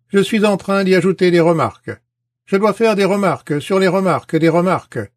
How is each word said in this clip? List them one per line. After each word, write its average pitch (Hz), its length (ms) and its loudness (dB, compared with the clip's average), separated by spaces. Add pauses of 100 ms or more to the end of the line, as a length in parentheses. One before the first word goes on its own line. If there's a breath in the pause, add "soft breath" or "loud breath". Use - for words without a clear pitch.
je 196 120 0
suis 202 240 0
en 202 120 2
train 196 280 -4
d'y 185 100 2
ajouter 180 380 2
des 170 80 4
remarques. 156 500 -2 (560)
Je - 80 -2
dois 202 180 0
faire 226 220 0
des 196 100 0
remarques 175 560 -2
sur 190 200 -2
les 190 80 2
remarques 170 480 -2
des 160 120 2
remarques, 165 520 -2 (160)